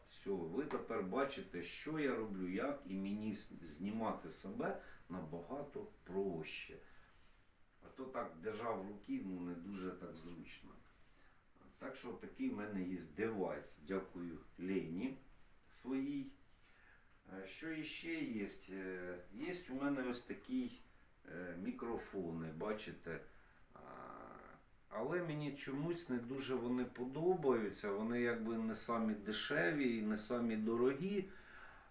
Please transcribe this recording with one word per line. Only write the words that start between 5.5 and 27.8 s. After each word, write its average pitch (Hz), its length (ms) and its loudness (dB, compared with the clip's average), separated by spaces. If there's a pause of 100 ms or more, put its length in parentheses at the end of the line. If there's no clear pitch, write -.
проще. 90 720 -2 (1040)
А - 40 -16 (100)
то 131 80 -6
так 120 380 -2
держав 107 420 0
в 98 40 -4
руки, 113 360 -2
ну, 92 160 -2
не 87 140 -2
дуже 92 360 -4
так 87 260 -6
зручно. 82 540 -10 (1080)
Так - 180 -6
що - 120 -8
такий 127 420 -2
в 110 60 0
мене 101 260 0
є 90 160 0 (180)
девайс. 104 600 0 (100)
Дякую 90 500 -2 (200)
Лені 92 600 2 (520)
своїй. 269 640 0 (1000)
Е, - 140 -6
що 160 260 -4
іще 160 420 -2
є? 117 340 0 (220)
Е, 90 480 -4 (140)
є 180 200 -2 (180)
у 127 40 -2
мене 135 340 2
ось 120 140 -2
такі, 127 480 -2 (640)
е, 87 300 -6
мікрофони, 92 880 -2 (100)
бачите. 87 640 -2 (540)
А, - 40 -18 (1120)
але 139 340 2
мені 147 300 0
чомусь 151 560 0
не 127 100 2
дуже 127 360 0
вони 123 300 4
подобаються. 127 1080 4